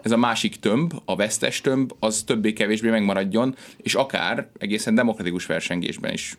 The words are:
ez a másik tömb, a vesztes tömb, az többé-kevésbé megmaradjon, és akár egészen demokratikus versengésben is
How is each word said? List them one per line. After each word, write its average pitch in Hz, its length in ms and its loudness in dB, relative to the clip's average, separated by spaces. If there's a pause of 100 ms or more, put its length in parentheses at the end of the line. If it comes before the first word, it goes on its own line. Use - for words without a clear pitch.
ez 110 100 0
a 117 60 4
másik 117 380 2
tömb, 139 380 0 (120)
a 95 100 -2
vesztes 104 460 -2
tömb, 135 380 0
az 110 240 -2
többé-kevésbé 110 640 0
megmaradjon, 101 640 2 (220)
és - 160 -4
akár 113 640 0
egészen 107 380 0
demokratikus 95 500 2
versengésben - 680 -2
is - 260 -8